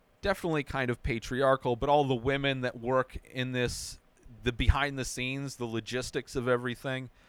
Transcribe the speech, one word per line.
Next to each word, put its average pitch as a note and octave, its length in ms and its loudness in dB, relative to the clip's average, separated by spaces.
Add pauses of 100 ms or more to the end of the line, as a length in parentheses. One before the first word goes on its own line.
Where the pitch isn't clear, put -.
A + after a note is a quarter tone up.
(220)
definitely F3 400 0
kind C3 300 -2
of A#2 100 -4
patriarchal, C3 720 2
but C3+ 140 -2
all D3 140 6
the C3+ 100 2
women C3+ 480 0
that B2 180 -4
work B2+ 380 0 (160)
in B2+ 200 -4
this, B2 440 -2 (460)
the A#2+ 80 2
behind C3+ 480 2
the B2 60 -2
scenes, C3 500 -4
the B2 100 -4
logistics A#2 720 -4
of B2 120 -2
everything, B2+ 600 -2 (200)